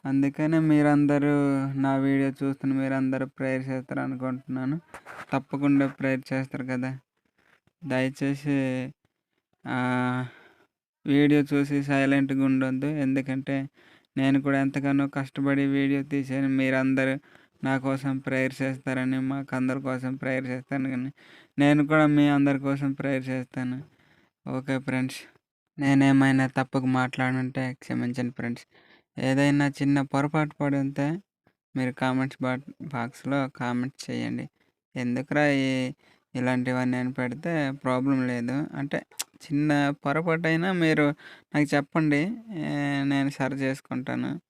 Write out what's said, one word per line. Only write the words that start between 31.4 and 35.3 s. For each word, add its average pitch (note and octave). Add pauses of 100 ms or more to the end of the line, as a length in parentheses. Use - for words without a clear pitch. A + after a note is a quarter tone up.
మీరు B2+
కామెంట్స్ C3
బా-, B2+ (120)
బాక్స్లో C3+
కామెంట్ B2
చేయండి. A#2+ (480)
ఎందుకురా C3